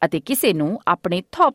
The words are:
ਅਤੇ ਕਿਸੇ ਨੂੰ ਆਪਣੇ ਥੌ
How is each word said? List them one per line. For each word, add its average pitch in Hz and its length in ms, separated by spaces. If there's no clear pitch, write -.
ਅਤੇ 170 180
ਕਿਸੇ 262 320
ਨੂੰ 160 360
ਆਪਣੇ 175 340
ਥੌ 339 220